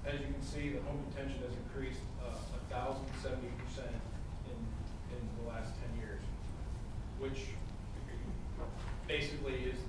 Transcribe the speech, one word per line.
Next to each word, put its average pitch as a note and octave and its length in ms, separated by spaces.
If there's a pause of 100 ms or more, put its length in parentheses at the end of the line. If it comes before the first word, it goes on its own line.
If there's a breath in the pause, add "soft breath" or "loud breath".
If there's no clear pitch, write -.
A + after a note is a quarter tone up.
as C#3+ 160
you C#3 140
can C#3 80
see, D3 320
the D3 80
home C#3+ 160 (160)
detention C#3 320
has - 80
increased, - 480 (240)
uh, - 80
a - 260 (140)
thousand - 320 (160)
seventy - 400
percent - 320 (560)
in, - 80 (560)
in A#2 80 (180)
the G#2 80
last - 320
ten - 220
years, - 180 (1040)
which - 320 (1500)
basically C#3+ 640
is C3+ 180